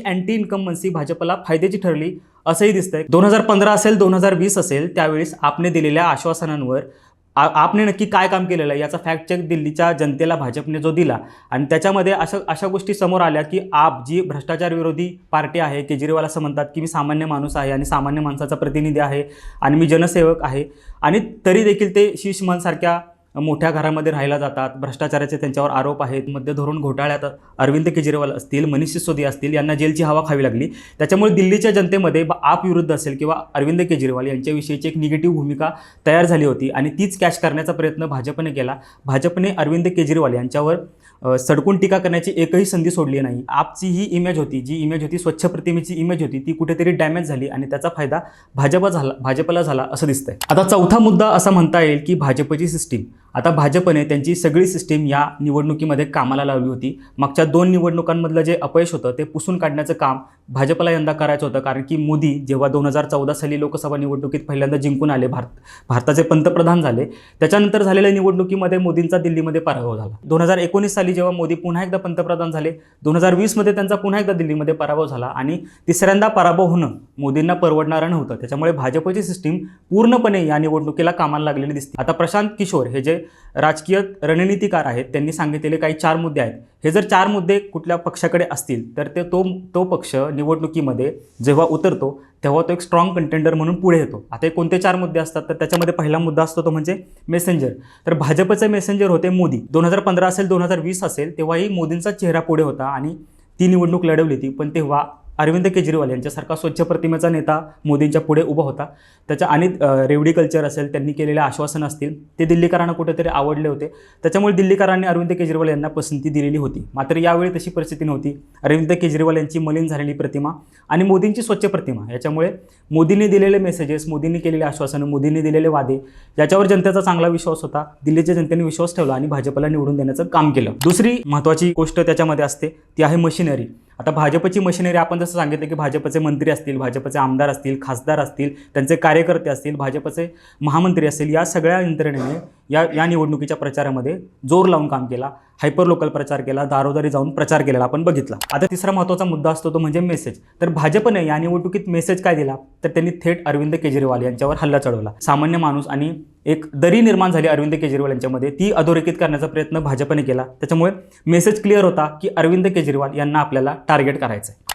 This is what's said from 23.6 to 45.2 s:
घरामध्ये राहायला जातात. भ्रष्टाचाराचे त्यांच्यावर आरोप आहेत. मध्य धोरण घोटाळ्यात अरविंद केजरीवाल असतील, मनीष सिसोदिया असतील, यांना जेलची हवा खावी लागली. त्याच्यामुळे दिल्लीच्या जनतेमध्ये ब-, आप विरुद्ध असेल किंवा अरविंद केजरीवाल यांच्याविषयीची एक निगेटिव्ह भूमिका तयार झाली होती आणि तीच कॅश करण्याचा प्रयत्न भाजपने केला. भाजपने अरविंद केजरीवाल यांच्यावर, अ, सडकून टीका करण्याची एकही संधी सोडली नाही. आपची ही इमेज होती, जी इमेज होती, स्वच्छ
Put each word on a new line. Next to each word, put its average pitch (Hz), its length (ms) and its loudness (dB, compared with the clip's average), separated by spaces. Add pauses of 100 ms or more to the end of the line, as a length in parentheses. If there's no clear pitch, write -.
घरामध्ये 156 420 0
राहायला 143 260 -2
जातात. 135 380 -4
भ्रष्टाचाराचे 143 600 -4
त्यांच्यावर 139 340 -2
आरोप 143 320 -2
आहेत. 135 260 -4
मध्य 139 240 -8
धोरण 147 280 -4
घोटाळ्यात 143 380 -2 (400)
अरविंद 147 300 2
केजरीवाल 147 440 0
असतील, - 320 -2
मनीष 147 280 0
सिसोदिया 147 360 -2
असतील, 143 260 -4
यांना 151 200 0
जेलची 156 280 0
हवा 156 240 2
खावी 143 160 0
लागली. 117 260 0 (300)
त्याच्यामुळे 190 360 4
दिल्लीच्या 190 360 4
जनतेमध्ये 185 520 2
ब-, 156 100 -2 (100)
आप 165 240 2
विरुद्ध 170 280 2
असेल 139 220 -4
किंवा 151 180 -2 (200)
अरविंद 156 280 0
केजरीवाल 131 440 0
यांच्याविषयीची 147 640 -4
एक 160 100 -4
निगेटिव्ह 156 380 0
भूमिका 147 340 -2 (360)
तयार 165 200 6
झाली 160 180 4
होती 135 260 0
आणि 135 200 0
तीच 190 280 -2
कॅश 170 200 0
करण्याचा 156 340 -2
प्रयत्न 156 340 -2
भाजपने 147 440 -6
केला. 131 260 -4 (280)
भाजपने 170 440 0 (100)
अरविंद 165 300 2
केजरीवाल 156 460 2
यांच्यावर, 147 420 0 (460)
अ, 127 160 2
सडकून 147 380 2
टीका 190 220 2
करण्याची 170 380 -2
एकही 165 280 2
संधी 175 260 0
सोडली 143 300 -2
नाही. 123 280 -4
आपची 151 380 -4
ही 185 240 0
इमेज 175 280 0
होती, 139 220 -4
जी 131 160 -6
इमेज 156 260 -2
होती, 160 160 -6
स्वच्छ 175 280 -6